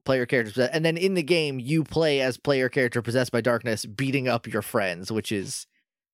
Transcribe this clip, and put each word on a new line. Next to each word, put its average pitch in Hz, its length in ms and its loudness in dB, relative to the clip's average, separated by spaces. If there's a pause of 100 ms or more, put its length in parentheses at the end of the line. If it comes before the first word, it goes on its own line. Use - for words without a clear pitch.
player 131 180 2
characters, 113 340 0
and 156 260 2
then 165 120 2
in 190 180 0
the 175 80 0
game, 147 380 0
you 147 240 0
play 151 380 2
as 127 160 0
player 131 320 2
character 123 320 2
possessed 120 300 0
by 117 100 2
darkness, 117 420 0
beating 127 420 -2
up 120 200 0
your 107 160 -4
friends, 95 500 -4
which 107 200 -4
is, 101 340 -6 (480)